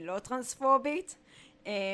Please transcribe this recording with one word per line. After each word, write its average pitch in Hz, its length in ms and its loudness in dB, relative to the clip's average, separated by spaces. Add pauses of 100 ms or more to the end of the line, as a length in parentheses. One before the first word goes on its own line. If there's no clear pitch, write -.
לא 185 120 -4
טרנספובית, 269 1000 0 (500)
אה, 208 60 -6 (200)